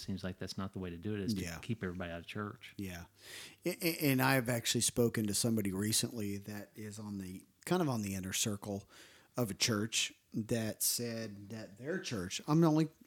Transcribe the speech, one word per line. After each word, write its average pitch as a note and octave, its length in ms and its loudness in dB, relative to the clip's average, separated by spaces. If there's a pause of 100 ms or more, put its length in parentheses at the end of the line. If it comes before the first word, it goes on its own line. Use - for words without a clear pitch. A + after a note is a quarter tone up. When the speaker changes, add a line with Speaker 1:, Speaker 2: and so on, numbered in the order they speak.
Speaker 1:
seems F#2+ 200 -4
like F#2 140 -4
that's - 200 -8
not G2 140 -4
the G2 80 -6
way F2+ 100 -4
to E2+ 80 -8
do G#2 160 -4
it, G2+ 60 -2
is F#2+ 140 0
to F#2 80 -2
Speaker 2:
Yeah. E2+ 200 -6
Speaker 1:
keep A2+ 220 -4
everybody F2+ 280 -4
out E2+ 60 -6
of E2 80 -12
church. - 500 -8
Speaker 2:
Yeah. F2+ 280 -8 (600)
A-, F3 220 -2
a-, E3 240 2
and C3 100 6
I've C3 280 4
actually A#2+ 340 2
spoken A2+ 460 2
to G2 60 0
somebody A2 380 2
recently G#2 680 0
that G#2 360 -10
is G#2+ 240 -10
on G#2 200 -6
the, F#2 240 -8 (220)
kind F3+ 160 4
of D#3 80 4
on A2+ 140 0
the F#2+ 140 -2
inner F#2+ 160 -4
circle G2+ 560 -2 (480)
of A#2 140 0
a G2 40 -4
church - 580 0 (220)
that A2 480 0
said A2+ 680 -4
that G#2 280 -10
their D3+ 200 -4
church, F#2+ 480 -4
I'm D#3+ 180 8
only, D#3 240 6 (180)